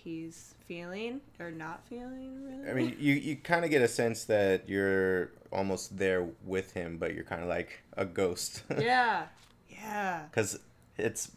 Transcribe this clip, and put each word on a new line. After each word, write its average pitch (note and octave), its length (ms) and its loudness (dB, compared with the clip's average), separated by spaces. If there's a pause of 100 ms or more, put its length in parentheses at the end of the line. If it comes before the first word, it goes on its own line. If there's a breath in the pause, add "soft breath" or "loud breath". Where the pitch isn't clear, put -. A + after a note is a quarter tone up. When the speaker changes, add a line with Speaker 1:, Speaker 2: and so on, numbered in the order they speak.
Speaker 1:
he's E3 520 -12 (120)
feeling G3 540 -8 (180)
or E3+ 120 -8
not D#3+ 360 -10
feeling, C4 560 -12
really. C4+ 260 -10
Speaker 2:
I G#2+ 40 -2
mean, B2+ 260 0
you, C#3+ 140 4
you D3 240 0
kinda E3+ 320 0
get D3 120 6
a A#2 60 6
sense A#2 380 0
that G2 420 4
you're F#2+ 640 4 (200)
almost F#2+ 460 -2
there F#2 300 4 (160)
with F#2+ 300 -2
him, E2+ 240 -6
but E2+ 160 -2
you're D#2+ 120 -6
kinda E2+ 200 -6
like F2 380 -4 (120)
a G2 100 0
ghost. F2+ 640 -2
<laughs> - 80 -2
Speaker 1:
Yeah. A3+ 500 4 (420)
Yeah. G3+ 640 -4
Speaker 2:
'Cause G#2+ 260 0 (380)
it's, - 400 -2